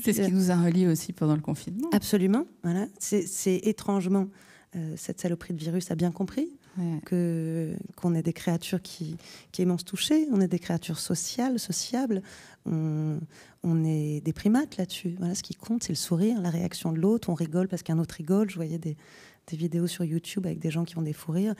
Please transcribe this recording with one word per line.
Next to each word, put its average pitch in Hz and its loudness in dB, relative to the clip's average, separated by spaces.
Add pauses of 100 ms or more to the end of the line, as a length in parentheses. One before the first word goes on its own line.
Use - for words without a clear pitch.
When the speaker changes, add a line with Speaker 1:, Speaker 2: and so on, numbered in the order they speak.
Speaker 1:
C'est 214 4
ce 208 2
qui 185 4
nous 185 6
a 180 6
reliés 175 6
aussi 160 2
pendant 151 4
le 156 -2
confinement. 180 -4
Speaker 2:
Absolument, 208 4 (200)
voilà. 180 0 (120)
C'est, 208 0
c'est - 0
étrangement, 196 2 (480)
euh, 160 -6
cette - -8
saloperie 170 -4
de 156 -8
virus 170 -2
a 170 -2
bien 170 2
compris 254 -2 (280)
Speaker 1:
Ouais. 165 -2
Speaker 2:
que, 165 0 (220)
qu'on 170 2
est 165 2
des 165 0
créatures 175 -2
qui, 160 -10 (340)
qui - -2
aimons 175 2
se - -10
toucher, 311 2
on 196 4
est 185 6
des 170 2
créatures 165 -2
sociales, 240 -2
sociables, 226 -2 (460)
on, 156 0 (440)
on 165 2
est 151 0
des 156 -2
primates 254 2
là-dessus. 180 -4
Voilà, 175 -2
ce - -4
qui - -12
compte, - -4
c'est - -4
le 147 0
sourire, 208 2
la 175 0
réaction 170 -2
de 160 0
l'autre, 208 2
on 170 0
rigole 170 0
parce 180 -6
qu'un 165 0
autre - -2
rigole. 190 2
Je 185 -12
voyais 165 -4
des, 160 -6 (480)
des 160 -6
vidéos 170 0
sur 170 -4
YouTube 165 -2
avec 165 -2
des 160 -2
gens 165 0
qui 165 -6
ont 165 -2
des 156 -2
fous - -6
rires. 196 2